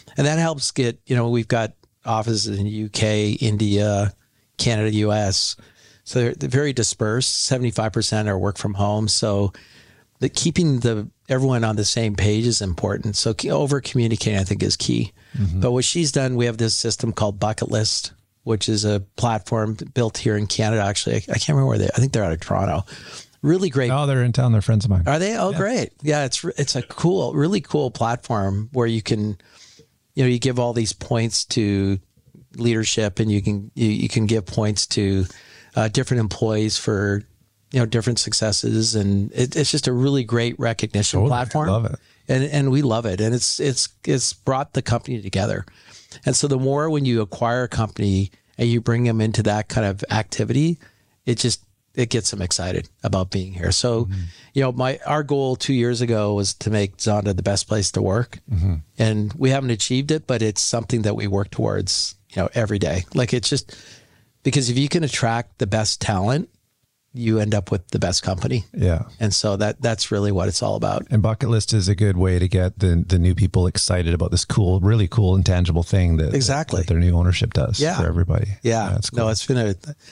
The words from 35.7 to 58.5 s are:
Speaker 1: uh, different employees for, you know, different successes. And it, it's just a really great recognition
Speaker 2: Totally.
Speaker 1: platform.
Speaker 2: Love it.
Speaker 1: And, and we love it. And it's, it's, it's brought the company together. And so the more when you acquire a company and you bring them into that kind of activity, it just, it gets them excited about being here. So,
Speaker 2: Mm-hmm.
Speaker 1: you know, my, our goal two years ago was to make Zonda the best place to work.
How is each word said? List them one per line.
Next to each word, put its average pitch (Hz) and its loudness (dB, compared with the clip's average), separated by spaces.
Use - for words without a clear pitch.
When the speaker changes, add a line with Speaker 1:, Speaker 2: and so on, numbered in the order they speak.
Speaker 1:
uh, 110 2
different 123 0
employees 107 0
for, 101 0
you 131 0
know, 120 2
different 113 0
successes. 110 0
And 101 2
it, 123 -2
it's 151 0
just 143 -2
a 127 0
really 131 2
great 117 -2
recognition 110 -2
Speaker 2:
Totally. 104 4
Speaker 1:
platform. 127 0
Speaker 2:
Love 113 2
it. 104 -4
Speaker 1:
And, 131 2
and 143 0
we 139 4
love 117 0
it. 92 -2
And 113 2
it's, - -2
it's, 123 -2
it's 135 0
brought 135 -4
the 131 -2
company 117 -2
together. 98 -2
And 131 0
so - 0
the 135 2
more 139 0
when 147 0
you 117 2
acquire 120 -2
a 120 -4
company 101 0
and 120 2
you 117 2
bring 117 2
them 113 2
into 110 0
that 104 0
kind 110 0
of 98 -4
activity, 117 0
it 123 0
just, - -2
it 123 -2
gets 113 -2
them 98 -6
excited 90 -4
about 95 0
being 95 -4
here. 87 -2
So, 117 0
Speaker 2:
Mm-hmm. 95 -4
Speaker 1:
you 135 2
know, 131 0
my, 127 -2
our 147 0
goal 135 0
two - -2
years 120 2
ago 107 2
was 101 0
to - -4
make 104 0
Zonda 104 0
the 92 -2
best 98 -2
place 107 -2
to 104 0
work. 101 -2